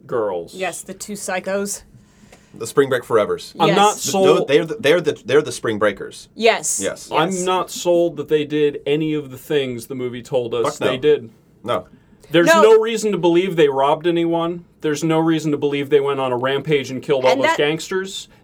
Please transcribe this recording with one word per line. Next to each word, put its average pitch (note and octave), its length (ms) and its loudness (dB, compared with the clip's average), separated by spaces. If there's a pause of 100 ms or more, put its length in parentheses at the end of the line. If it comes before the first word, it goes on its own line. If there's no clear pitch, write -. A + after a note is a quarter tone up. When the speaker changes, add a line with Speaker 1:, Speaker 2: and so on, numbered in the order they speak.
Speaker 1:
girls. G2+ 480 -4
Speaker 2:
Yes, F#3 280 -8
the F#3 120 -16
two - 200 -14
psychos. G3 680 -6 (720)
Speaker 3:
The A2+ 120 -10
Spring C#3 220 2
Break B2 140 -2
Forevers. G2 580 -2
Speaker 1:
I'm E3 80 4
Speaker 2:
Yes. F#3+ 80 2
Speaker 1:
not G3+ 180 6
Speaker 3:
Th-, - 80 -12 (100)
Speaker 1:
sold. F#3+ 360 4
Speaker 3:
they're D3+ 160 4
the, D#3 120 -8
they're D3+ 240 4
the, - 240 -2
they're C3 180 4
the B2+ 100 -8
Spring A2 260 -4
Breakers. - 560 -4
Speaker 2:
Yes. G#3+ 480 0
Speaker 3:
Yes. - 300 -6
Speaker 1:
I'm D#3+ 180 2
Speaker 2:
Yes. F3+ 120 -4
Speaker 1:
not F#3 280 -2
sold E3+ 460 0
that C#3+ 120 -8
they D3+ 160 0
did D3 420 0
any D3+ 280 0
of C#3 160 -6
the B2+ 80 -16
things B2+ 500 -4
the C#3 60 -12
movie B2 280 -8
told A#2+ 320 -4
us A#2+ 240 -2
Speaker 3:
Fuck - 20 -12
no. B2+ 120 0
Speaker 1:
they - 60 -4
did. C3+ 320 2 (340)
Speaker 3:
No. G#2+ 240 -4 (420)
Speaker 1:
There's E3 160 4
Speaker 2:
No. G#3+ 160 6
Speaker 1:
no A3 160 8
reason A3 340 -2
to F#3 60 -2
believe E3+ 380 2
they D#3 120 6
robbed C#3+ 380 0
anyone. E3+ 580 -2 (160)
There's D3+ 240 -2
no D#3+ 140 2
reason D#3+ 340 0
to C#3+ 60 0
believe C#3+ 320 -2
they C#3+ 100 6
went C#3 200 -2
on C3 120 -2
a B2 40 0
rampage C3+ 540 -2
and B2+ 120 -8
killed C3 220 0
all B2+ 80 6
Speaker 2:
And C3+ 80 0
Speaker 1:
those - 80 2
Speaker 2:
that E4 100 0
Speaker 1:
gangsters. E3 680 -4 (160)